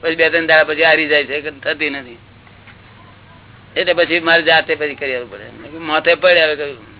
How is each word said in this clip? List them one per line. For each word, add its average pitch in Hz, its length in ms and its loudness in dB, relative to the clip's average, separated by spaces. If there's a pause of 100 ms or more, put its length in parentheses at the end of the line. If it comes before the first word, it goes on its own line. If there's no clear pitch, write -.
પછી 165 160 -4
બે 160 140 2
ત્રણ 165 160 0
દાડા 156 180 4
પછી 151 180 -2
હારી 156 260 2
જાય 147 160 2
છે 139 160 -6
કે 147 100 -10
થતી 147 400 -6
નથી. 131 280 -14 (1600)
એટલે 175 180 0
પછી 170 260 0
મારે 165 220 4
જાતે 160 320 2
પછી 147 200 -6
કરી 135 200 -6
આવવું 123 160 -8
પડે. 101 140 -18
મેં 113 180 -20
કીધું, 160 200 -16
માથે 160 320 2
પડે, 175 280 4
હવે 151 140 0
કહ્યું 139 280 -10 (160)